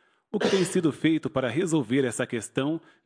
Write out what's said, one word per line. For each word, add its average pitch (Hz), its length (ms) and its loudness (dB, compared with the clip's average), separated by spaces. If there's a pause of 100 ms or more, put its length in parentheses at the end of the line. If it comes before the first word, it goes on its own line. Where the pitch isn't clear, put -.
(320)
o 208 80 -2
que - 100 0
tem 190 160 4
sido 165 260 0
feito 156 380 0
para 131 180 -2
resolver 139 560 0
essa 123 240 -2
questão 135 540 -4 (240)